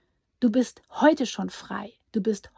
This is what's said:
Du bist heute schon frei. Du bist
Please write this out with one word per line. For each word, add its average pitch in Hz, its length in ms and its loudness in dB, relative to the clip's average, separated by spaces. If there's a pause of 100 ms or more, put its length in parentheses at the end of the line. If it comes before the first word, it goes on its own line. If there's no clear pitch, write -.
(400)
Du 240 100 4
bist 240 300 0 (100)
heute 294 360 4
schon 185 240 -6
frei. 202 420 -10 (200)
Du 208 100 -2
bist 208 360 -4